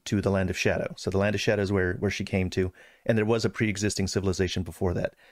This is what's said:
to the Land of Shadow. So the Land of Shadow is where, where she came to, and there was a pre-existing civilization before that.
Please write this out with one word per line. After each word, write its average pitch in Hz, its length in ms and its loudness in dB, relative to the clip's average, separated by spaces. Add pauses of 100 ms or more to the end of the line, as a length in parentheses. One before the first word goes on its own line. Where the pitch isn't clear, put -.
to 101 160 0
the 98 100 2
Land 95 180 2
of 92 80 -4
Shadow. - 380 0
So - 140 -6
the 95 80 0
Land 104 180 2
of 104 60 -4
Shadow 104 200 2
is 95 80 0
where, 90 260 2
where 101 140 -2
she - 140 -4
came 92 280 0
to, 92 200 0 (340)
and 113 120 2
there 107 80 2
was 113 180 2
a 110 60 0
pre-existing 98 580 0
civilization 95 560 0
before 85 300 -2
that. - 220 -4 (160)